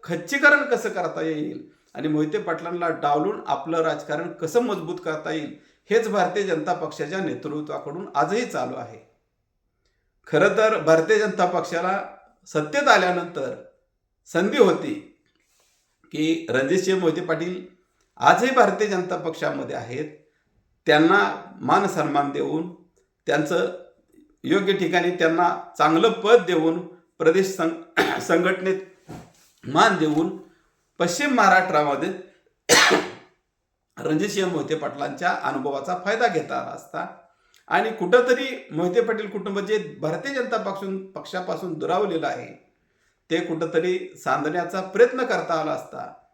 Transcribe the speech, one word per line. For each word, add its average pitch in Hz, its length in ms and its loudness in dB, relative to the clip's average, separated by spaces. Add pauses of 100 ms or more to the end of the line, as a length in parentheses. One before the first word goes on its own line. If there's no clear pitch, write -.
खच्चीकरण 269 600 2
कसं 220 260 -2
करता 170 320 -4
येईल 156 560 -6 (160)
आणि 147 140 -6
मोहिते 151 300 0
पाटलांना 170 520 -4
डावलून 151 580 0
आपलं 160 340 -2
राजकारण 160 500 -4
कसं 165 280 -2
मजबूत 180 360 -4 (100)
करता 156 260 -6
येईल, 151 260 -8 (320)
हेच 220 180 2
भारतीय 196 360 0
जनता 170 300 -2
पक्षाच्या 160 460 -6
नेतृत्वाकडून 151 960 -8
आजही 170 300 0
चालू 135 300 -6
आहे. 113 360 -16 (1160)
खरं 185 300 4
तर 220 240 4
भारतीय 208 380 4
जनता 190 260 2
पक्षाला 180 600 -2 (420)
सत्तेत 262 400 -2
आल्यानंतर 175 680 2 (720)
संधी 190 320 0
होती 165 640 2 (920)
की 156 380 0
रणजितसिंह 185 500 2
मोहिते 170 220 2
पाटील 165 440 -4 (520)
आजही 190 340 4
भारतीय 208 360 4
जनता 180 280 -2
पक्षामध्ये 143 600 -6
आहेत, 127 340 -8 (760)
त्यांना 170 680 4 (100)
मान 185 260 2
सन्मान 143 440 0
देऊन, 147 440 -4 (520)
त्यांचं 156 560 0 (600)
योग्य 190 300 2
ठिकाणी 175 380 0
त्यांना 175 680 0
चांगलं 165 340 4
पद 208 340 4
देऊन, 165 420 0 (300)
प्रदेश 185 300 4
संघ-, - 540 -4
<clears throat> - 200 0
संघटनेत 185 560 0 (920)
मान 180 300 4
देऊन 156 500 0 (520)
पश्चिम 269 300 0
महाराष्ट्रामध्ये 180 840 4 (560)
<clears throat> - 280 6 (1000)
रणजितसिंह 185 540 -2
मोहिते 156 240 -4
पाटलांच्या 143 540 -6
अनुभवाचा 143 760 -4
फायदा 226 220 0
घेता 151 320 -2
आला 117 120 -10
असता. - 460 -12 (500)
आणि 208 220 0
कुठंतरी 247 840 2
मोहिते 175 300 2
पाटील 214 280 -2
कुटुंब 196 300 -6
जे 185 420 -4
भारतीय 175 320 -4
जनता 233 240 -2
पक्षापासून, 190 540 -6
पक्षापासून 185 600 -8
दुरावलेलं 165 540 -2
आहे, - 460 -10 (560)
ते 165 100 0
कुठंतरी 165 840 -2
सांधण्याचा 160 580 -2
प्रयत्न 196 440 2
करता 165 360 -2
आला 151 100 -4
असता. - 420 -10 (200)